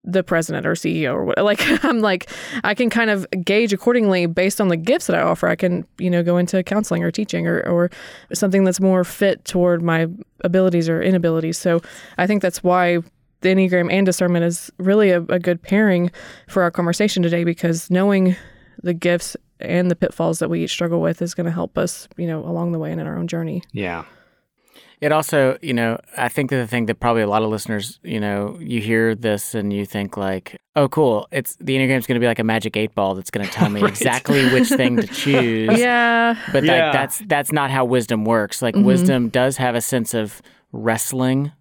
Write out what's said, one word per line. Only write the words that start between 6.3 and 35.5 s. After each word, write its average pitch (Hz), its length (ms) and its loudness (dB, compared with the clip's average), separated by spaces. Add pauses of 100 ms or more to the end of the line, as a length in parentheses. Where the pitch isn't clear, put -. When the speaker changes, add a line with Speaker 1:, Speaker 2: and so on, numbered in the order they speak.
Speaker 1:
into 180 260 0
counseling 196 380 -2
or 170 100 -2
teaching 175 360 -4
or, 170 180 0
or 175 240 2 (440)
something 196 320 2
that's 185 160 0
more 185 240 4
fit - 400 -2
toward 175 360 2
my 165 260 0 (360)
abilities 175 460 2
or 165 120 0
inabilities. 165 560 0
So 170 240 0 (360)
I 180 100 0
think 202 140 2
that's 185 200 -2
why 180 360 2 (420)
the 185 100 0
Enneagram 180 440 2
and 196 120 4
discernment 175 380 2
is 170 260 -4 (100)
really 196 320 4
a, 175 180 2
a 180 100 0
good 175 220 -2
pairing 190 500 2 (380)
for 190 120 0
our 170 100 2
conversation 175 520 0
today, 170 220 0
because 170 440 -2
knowing 185 460 2 (480)
the 175 100 -2
gifts 175 440 -2 (240)
and 180 280 0
the 170 60 2
pitfalls 165 440 -2
that 165 100 -2
we 170 160 -2
each - 60 -6
struggle 170 280 -2
with 165 220 -2
is 175 120 -4
gonna 170 180 -4
help 180 260 -6
us, - 400 -4
you 170 100 -6
know, 160 160 -6
along 170 300 -4
the 160 60 -4
way 156 120 -6
and 165 80 -6
in 156 80 -8
our 165 100 -8
own 170 100 -4
journey. 165 340 -6 (100)
Speaker 2:
Yeah. 87 320 -6 (1000)
Speaker 3:
It 147 100 0
also, 143 500 2
you 143 120 -4
know, 117 260 0 (180)
I 123 120 -2
think 139 220 -2
that 139 40 0
the 123 120 -2
thing 117 200 -2
that 110 140 -2
probably 117 200 2
a 104 60 0
lot 107 160 2
of 110 60 0
listeners, 107 520 -6
you 151 180 -6
know, 104 420 -4
you 123 180 -4
hear 113 340 2
this 107 400 -4
and 101 180 -4
you 101 140 -4
think 101 300 -8
like, 95 420 -6 (180)
"Oh, 143 120 4
cool. 120 440 2
It's, - 280 -6
the 135 160 -2
Enneagram's 131 320 0
gonna 120 140 0
be 123 60 2
like 117 120 0
a 113 60 -2
magic 110 320 -2
eight 107 180 -2
ball 98 180 0
that's 95 160 -8
gonna 101 160 -4
tell - 240 0
me 101 120 -2
Speaker 2:
<laughs> - 20 4
Right. 104 80 2
Speaker 3:
exactly 131 580 0
which 127 200 4
thing 127 280 2
to 107 100 0
Speaker 2:
<laughs> - 60 -14 (100)
Speaker 3:
choose." 127 540 2